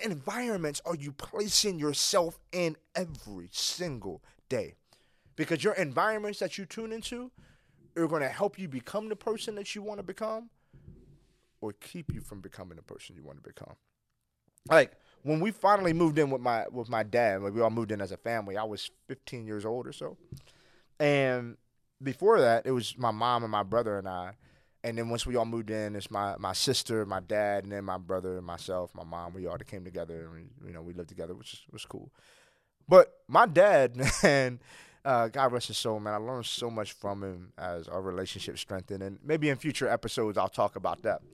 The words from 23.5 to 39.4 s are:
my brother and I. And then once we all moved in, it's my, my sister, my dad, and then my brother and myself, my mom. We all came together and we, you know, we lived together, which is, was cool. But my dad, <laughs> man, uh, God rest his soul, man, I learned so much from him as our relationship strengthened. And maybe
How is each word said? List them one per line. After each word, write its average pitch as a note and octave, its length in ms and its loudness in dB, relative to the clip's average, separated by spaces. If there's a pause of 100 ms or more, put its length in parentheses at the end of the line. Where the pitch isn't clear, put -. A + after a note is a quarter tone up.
my G#2 120 2
brother G#2+ 360 0
and F#2+ 100 -8
I. F#2 260 -6 (500)
And A#2 120 -4
then A#2 120 -2
once A#2 180 -2
we B2 100 0
all A#2 80 4
moved A2+ 260 -4
in, G#2+ 260 -4
it's G2 140 -10
my, G2+ 280 -2
my F#2+ 140 -2
sister, - 520 0
my G2 160 -4
dad, G2+ 440 0
and G2+ 80 -10
then G2+ 120 -6
my F#2 140 -4
brother F#2 380 -4
and F2+ 100 -10
myself, F2 480 -6
my F2 100 -12
mom. E2+ 300 -10
We F#2 120 -6
all E2+ 120 -4
came F#2 260 -12
together E2+ 380 -8
and E2 100 -14
we, - 360 -18
you F2 40 -14
know, E2 100 -12
we F2 120 -12
lived F2 140 -10
together, F2 260 -10
which A#2 200 -16
is, - 80 -20 (100)
was - 120 -14
cool. - 260 -14 (760)
But F#3 240 12 (140)
my F#3 200 8
dad, D#3 500 6 (160)
<laughs> - 100 -4
man, C3 380 4 (440)
uh, A#2+ 240 4
God C3 240 2
rest A#2+ 160 -2
his A2 100 -4
soul, A2 200 -2
man, G#2 160 -4
I G#2 40 0
learned A#2 280 -6
so - 240 -6
much G#2+ 220 -6
from G2+ 320 -6
him F#2 340 -10
as F2 300 -6
our F2+ 120 -4
relationship F#2 560 -6
strengthened. F#2+ 460 -8
And G2 220 -8
maybe D3+ 240 0